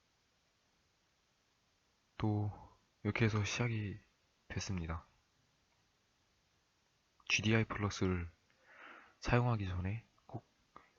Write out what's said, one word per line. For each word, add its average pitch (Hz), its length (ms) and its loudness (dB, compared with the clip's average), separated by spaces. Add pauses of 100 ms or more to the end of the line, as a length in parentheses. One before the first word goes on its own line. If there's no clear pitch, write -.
(2250)
또 104 340 2 (500)
이렇게 107 220 2
해서 107 200 4
시작이 107 540 -2 (500)
됐습니다. 82 580 -4 (2250)
지디아이 110 360 4
플러스를 92 680 0 (920)
사용하기 120 480 2
전에 92 380 -4 (200)
꼭 - 200 -12 (520)